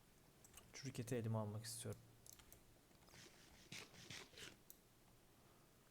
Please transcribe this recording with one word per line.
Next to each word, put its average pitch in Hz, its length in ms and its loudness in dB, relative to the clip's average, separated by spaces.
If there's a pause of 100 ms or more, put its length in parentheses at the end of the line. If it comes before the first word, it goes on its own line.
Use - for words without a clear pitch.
(720)
Çürük 131 260 2
eti 123 160 6
elime 113 220 10
almak 110 280 6
istiyorum. - 360 2 (4000)